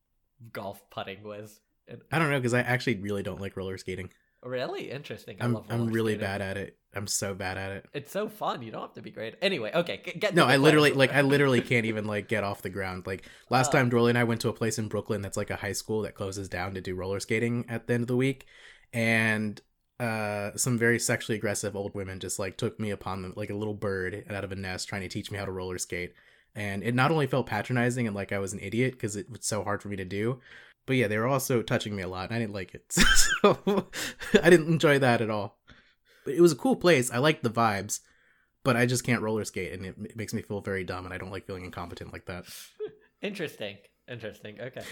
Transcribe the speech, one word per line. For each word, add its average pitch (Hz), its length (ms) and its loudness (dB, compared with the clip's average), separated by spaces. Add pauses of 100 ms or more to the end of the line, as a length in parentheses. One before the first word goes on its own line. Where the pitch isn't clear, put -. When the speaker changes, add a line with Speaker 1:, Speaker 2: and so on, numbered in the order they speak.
(520)
Speaker 1:
golf 101 380 -10
putting 98 320 -10
with? 104 360 -14 (300)
And - 140 -16 (100)
Speaker 2:
I 151 60 0
don't 156 120 2
know, 143 100 2
'cause 120 140 2
I 123 60 4
actually 123 360 0
really 101 260 -4
don't 92 180 -8
like 98 160 -10
roller 95 220 -6
skating. 92 320 -8 (320)
Speaker 1:
Really? 127 480 -8
Interesting. 117 500 -12
I 117 40 -2
Speaker 2:
I'm, 120 100 2
Speaker 1:
love 107 140 -6
Speaker 2:
I'm 120 120 -2
Speaker 1:
roller 113 120 0
Speaker 2:
really 110 200 2
Speaker 1:
skating. 104 140 -2
Speaker 2:
bad 98 160 -4
at 98 140 -4
it. - 200 -8 (180)
I'm 101 120 -8
so 101 280 -4
bad 95 240 -6
at 98 140 -6
it. 98 200 -12
Speaker 1:
It's - 180 -12
so 214 180 -4
fun. 185 340 -6
You 110 100 -12
don't 175 80 -10
have - 140 -14
to 117 80 -16
be 110 80 -14
great. 110 320 -10
Anyway, 147 300 -2
okay, 165 320 -2
g-, 175 140 -10
get 208 120 0
to 175 60 -6
Speaker 2:
No, 156 100 8
Speaker 1:
the 127 80 8
Speaker 2:
I - 20 8
literally, 151 340 8
Speaker 1:
quiz. 135 80 0
Speaker 2:
like, 131 140 6
I 143 80 6
Speaker 1:
<laughs> 139 140 6
Speaker 2:
literally 135 260 6
can't 117 260 2
even, 107 200 -2
like, 104 200 -4
get 107 160 0
off 98 200 -4
the 98 80 -6
ground. 92 360 -6
Like, 95 200 -6 (240)
last 131 180 4
Speaker 1:
Oh. - 100 2
Speaker 2:
time, 123 120 6
Dorley 120 180 6
and 120 100 4
I 120 60 6
went 113 160 2
to 117 80 0
a 104 40 0
place 110 260 -2
in 107 100 -4
Brooklyn 104 340 -4
that's, 98 140 -6
like, 104 140 -4
a 92 60 -4
high 101 160 -6
school 110 300 -4
that - 140 -6
closes 98 320 -6
down 92 260 -6
to 95 60 -6
do 90 160 -6
roller 95 240 -4
skating 117 480 0
at 117 180 -6
the 120 80 2
end 120 80 0
of 117 60 -4
the 127 80 2
week, 135 300 0 (460)
and, 113 680 2 (380)
uh, 107 580 -2
some 123 220 2
very 117 200 6
sexually 113 380 0
aggressive 101 400 -2
old 101 180 -6
women 95 240 -8
just, 117 200 -6
like, 95 180 -6
took - 240 -4
me 107 100 -2
upon 95 320 -6
them, 92 140 -10
like 104 140 -8
a 101 40 -4
little 104 200 -4
bird 98 560 -4
out 98 120 -4
of 95 100 -8
a 95 40 -8
nest, 92 320 -6
trying 98 140 -6
to 90 60 -8
teach 104 220 -8
me 104 80 -6
how 98 60 -4
to 95 80 -6
roller 92 260 -6
skate. 87 360 -6 (400)
And 101 280 -4
it 120 120 0
not 131 180 4
only 151 160 2
felt 127 180 0
patronizing 120 600 0
and 101 80 -4
like 98 160 -6
I 101 80 -2
was 95 120 -4
an 95 80 -8
idiot 120 380 -2
'cause 104 160 -4
it 101 160 -8
was 101 160 -14
so 107 160 -2
hard 101 200 -2
for 101 60 -12
me 101 80 -6
to 95 80 -6
do, 107 360 -2 (460)
but 131 100 2
yeah, 117 100 4
they 107 120 0
were 113 100 2
also 131 340 2
touching 107 320 -2
me 98 80 -6
a 90 60 -6
lot, 92 220 -6
and 113 60 -4
I 117 40 0
didn't 104 140 -4
like 95 200 -8
it. - 180 -14
<laughs> - 120 6 (380)
So 196 440 2 (560)
I 165 80 8
didn't 160 180 8
enjoy 151 300 4
that 120 240 4
at 107 80 0
all. 104 280 -4 (680)
But 139 80 -2
it 165 80 8
was 170 100 10
a 135 40 0
cool 262 200 2
place. 143 340 4
I 117 80 -4
liked 156 240 2
the 123 60 0
vibes, 107 520 0 (640)
but 123 120 4
I 123 80 4
just 123 200 0
can't 113 180 2
roller 107 240 -2
skate, 92 260 -6
and 92 140 -10
it 90 120 -10
m-, 104 160 -10
makes 107 200 -8
me 107 80 -4
feel 101 180 -6
very 95 240 -4
dumb, 92 220 -8
and 92 80 -10
I - 20 -8
don't 92 140 -10
like 95 160 -10
feeling 92 180 -10
incompetent 90 480 -12
like 90 140 -14
that. 90 180 -10 (400)
Speaker 1:
<laughs> - 380 -18
Interesting. 131 560 -8 (300)
Interesting. 107 520 -14
Okay. 120 320 -12